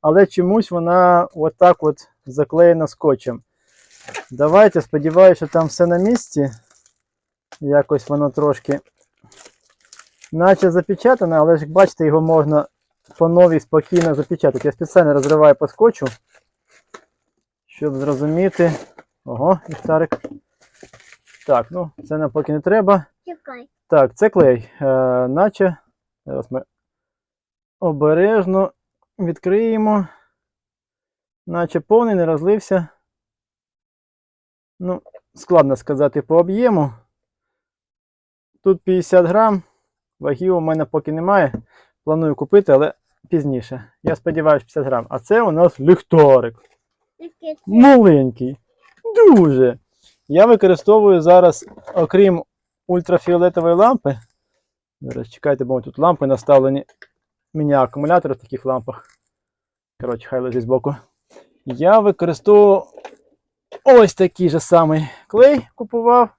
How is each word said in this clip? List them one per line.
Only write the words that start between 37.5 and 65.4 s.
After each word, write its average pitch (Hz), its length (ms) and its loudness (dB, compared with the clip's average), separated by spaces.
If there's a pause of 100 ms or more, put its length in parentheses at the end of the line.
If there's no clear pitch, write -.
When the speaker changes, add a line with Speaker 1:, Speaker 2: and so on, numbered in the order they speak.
Speaker 1:
Тут 190 200 -2
п'ятдесят 185 440 0
грам, 202 360 -2 (580)
ваги 147 300 -6
у 180 100 -2
мене 160 240 -4
поки 151 280 -12
немає. 170 400 -2 (520)
Планую 156 300 -4
купити, 185 380 0
але 139 220 2 (340)
пізніше. 131 640 -8 (100)
Я 160 140 -6
сподіваюся, 156 500 -2
п'ятдесят 143 200 -8
грам. 123 240 -4
А 131 80 -8
це 214 240 -2
у 196 80 -2
нас 165 300 0
ліхтарик. 139 760 2 (640)
Speaker 2:
Яке 320 360 -16
це? - 120 -20
Speaker 1:
Маленький. 175 920 4 (580)
Дуже. 160 640 4 (500)
Я 175 180 4
використовую 202 760 2
зараз, 175 460 2 (280)
окрім 185 500 0 (420)
ультрафіолетової 175 880 -2
лампи, 190 440 0 (840)
зараз 123 280 -14
чекайте, 139 360 -6
бо 127 160 -6
тут - 180 -20
лампи 156 280 -2
наставлені. 135 580 0 (720)
Міняю 147 280 -2
акумулятори 147 520 -4
в - 40 -20
таких - 260 -16
лампах. 127 420 -8 (920)
Коротше, 120 280 -10
хай 127 120 -6
лежить 127 220 -6
збоку. 131 340 -4 (680)
Я 156 340 0
використовую 202 840 2 (1000)
ось 240 300 6
такий 180 340 -2
же 156 120 -2
самий 156 480 0 (180)
клей 254 480 2